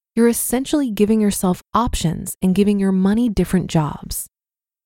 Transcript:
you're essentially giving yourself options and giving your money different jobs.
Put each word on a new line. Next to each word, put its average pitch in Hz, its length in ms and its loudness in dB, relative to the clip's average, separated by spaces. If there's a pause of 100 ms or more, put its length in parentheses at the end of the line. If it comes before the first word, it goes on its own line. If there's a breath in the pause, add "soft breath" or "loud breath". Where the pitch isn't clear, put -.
(160)
you're 233 140 4
essentially 269 600 -2
giving 208 300 2
yourself 196 420 0 (120)
options 202 680 -2
and 185 140 2
giving 202 240 2
your 190 140 2
money 202 340 2
different 185 420 0
jobs. - 580 -4 (580)